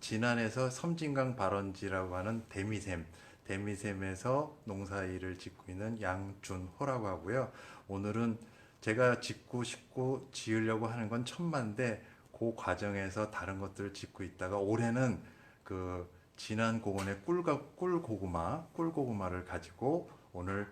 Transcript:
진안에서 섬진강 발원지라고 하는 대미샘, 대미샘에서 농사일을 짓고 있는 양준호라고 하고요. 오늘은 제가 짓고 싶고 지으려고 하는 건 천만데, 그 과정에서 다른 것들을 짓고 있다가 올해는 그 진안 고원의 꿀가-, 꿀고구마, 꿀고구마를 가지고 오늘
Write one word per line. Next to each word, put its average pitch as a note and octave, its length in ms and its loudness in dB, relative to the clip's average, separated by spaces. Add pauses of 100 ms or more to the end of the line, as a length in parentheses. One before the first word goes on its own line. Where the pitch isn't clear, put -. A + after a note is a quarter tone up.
진안에서 A#2+ 680 2
섬진강 C#3+ 680 0
발원지라고 F#2+ 800 0
하는 A2 320 0
대미샘, G2 580 -2 (380)
대미샘에서 G2+ 1200 -2
농사일을 F#2 760 -4
짓고 - 320 -12
있는 G#2+ 300 -4
양준호라고 G2 1040 -2
하고요. G2 460 0 (360)
오늘은 G#2 500 2 (420)
제가 A#2 400 6
짓고 - 440 -4
싶고 C3 680 -2
지으려고 A2 540 2
하는 A2+ 220 -2
건 A#2+ 160 0
천만데, B2 800 0 (360)
그 A2+ 180 2
과정에서 G2+ 760 0
다른 F#2+ 300 -4
것들을 G2 340 -4
짓고 - 300 -8
있다가 F#2 340 -2
올해는 A#2 640 4 (420)
그 F2+ 480 -4 (260)
진안 A2+ 460 2
고원의 G2 420 0
꿀가-, E3+ 360 2 (160)
꿀고구마, A2+ 960 0
꿀고구마를 A2+ 720 0
가지고 C3 680 -2 (220)
오늘 G2 400 -2